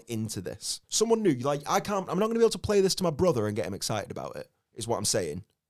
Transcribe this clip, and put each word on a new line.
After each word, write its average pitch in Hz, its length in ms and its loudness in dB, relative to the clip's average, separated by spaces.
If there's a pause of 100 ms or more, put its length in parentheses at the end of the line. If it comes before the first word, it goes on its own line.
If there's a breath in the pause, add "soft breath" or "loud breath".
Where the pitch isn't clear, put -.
into 110 320 -6
this. - 480 -8
Someone 226 340 2
new. 196 140 4
Like, 143 340 -2
I 185 120 2
can't, 196 280 -4
I'm 160 80 -2
not 208 100 2
gonna 226 120 -2
be 233 60 8
able 220 60 6
to - 60 -4
play 202 240 2
this 190 140 2
to - 80 -2
my 170 60 2
brother 151 380 2
and 104 80 -2
get 104 100 -2
him 95 80 -6
excited 98 380 -4
about 69 260 -10
it, - 120 -12 (240)
is 101 140 -8
what 113 100 0
I'm 101 80 -4
saying. 90 380 -2 (260)